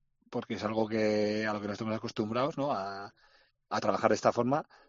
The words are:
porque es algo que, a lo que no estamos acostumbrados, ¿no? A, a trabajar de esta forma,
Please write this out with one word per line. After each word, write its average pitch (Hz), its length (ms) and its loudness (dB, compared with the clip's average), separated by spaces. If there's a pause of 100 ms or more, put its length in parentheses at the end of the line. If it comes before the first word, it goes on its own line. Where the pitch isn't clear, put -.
(300)
porque 120 240 -6
es 104 100 -6
algo 110 240 0
que, 107 600 2
a 107 60 -2
lo 104 60 -4
que 104 80 -6
no 101 60 -4
estamos 110 220 -4
acostumbrados, 117 600 -2
¿no? 139 160 -2
A, 98 400 -6 (560)
a 104 140 -2
trabajar 107 300 4
de 107 40 6
esta 110 160 4
forma, 131 320 2 (260)